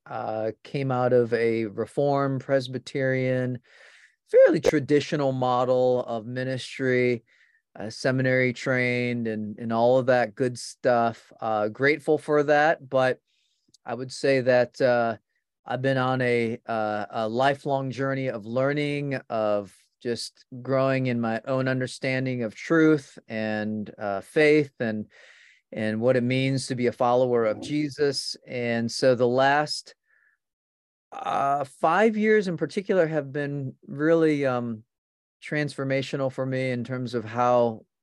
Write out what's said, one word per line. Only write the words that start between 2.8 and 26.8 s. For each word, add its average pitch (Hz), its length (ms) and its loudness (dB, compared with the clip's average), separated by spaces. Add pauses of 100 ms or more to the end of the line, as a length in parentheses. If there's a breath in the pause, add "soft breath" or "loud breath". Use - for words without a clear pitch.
fairly 440 300 6
traditional 143 720 2
model 127 720 2
of 117 240 -8
ministry, 127 960 -2 (560 soft breath)
uh, 104 100 -10
seminary 127 640 0
trained, 123 760 -2
and, 107 300 -6
and 117 160 -6
all 120 240 4
of 123 80 0
that 123 300 2
good 123 240 -2
stuff. 117 840 -2
Uh, 110 260 -2
grateful 143 520 0
for 147 240 2
that, 147 440 2
but 131 320 0 (640)
I 120 120 -8
would 127 160 -10
say 135 300 2
that, 123 380 2
uh, 120 380 2 (480)
I've 127 160 -6
been 135 160 0
on 127 240 0
a, 120 460 0
uh, 107 420 -2
a 113 180 -4
lifelong 135 640 -2
journey 135 380 -4
of 110 180 -8
learning, 143 760 -2 (120)
of 104 440 -2 (240)
just - 460 -8 (160)
growing 131 460 0
in 120 120 -2
my 113 280 -2
own 131 200 -2
understanding 131 760 -4
of 104 100 -6
truth 156 640 2 (100)
and, 107 720 -4
uh, 101 240 -6
faith 151 580 2
and, 110 280 -4 (640 loud breath)
and 110 300 -4
what 127 140 4
it 120 80 2
means 131 420 0
to 135 100 -6
be 120 120 0